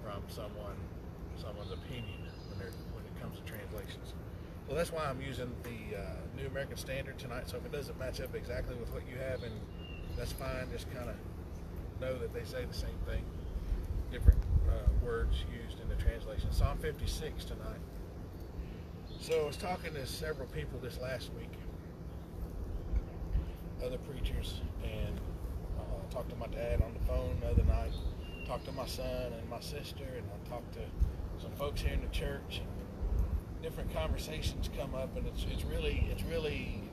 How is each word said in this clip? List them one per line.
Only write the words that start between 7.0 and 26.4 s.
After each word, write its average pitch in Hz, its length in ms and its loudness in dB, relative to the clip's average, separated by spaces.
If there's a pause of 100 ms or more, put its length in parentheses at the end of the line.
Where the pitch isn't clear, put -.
tonight. 123 300 -6
So - 80 -6
if 120 100 -4
it - 60 -6
doesn't 127 260 -4
match 131 220 -2
up 127 140 -4
exactly - 420 -2
with 117 160 -4
what 127 180 -4
you 127 80 -6
have, 127 240 0
and 113 120 -4 (640)
that's 120 160 -2
fine. 131 380 -2
Just 120 220 -4
kinda 120 240 -4 (840)
know 127 180 0
that 117 140 -2
they 120 120 -4
say 123 200 -2
the 117 100 -4
same - 320 -2
thing, - 180 0 (880)
different, - 260 12 (300)
uh, - 200 6 (160)
words - 460 4
used - 300 -6
in - 80 -4
the - 80 0
translation. - 560 2
Psalm - 260 6
fifty-six - 680 -2
tonight. - 360 -6 (1400)
So 156 240 2
I - 20 2
was 143 100 -2
talking 180 380 -2
to 139 100 -2
several 147 440 -4
people 135 320 -4
this 123 200 -6
last 127 320 -4
week, 117 200 -8 (2250)
other 127 160 0
preachers, - 640 0 (220)
and, - 360 0 (600)
uh, - 340 -2
talked 123 180 -2
to 120 60 -6
my 117 120 -4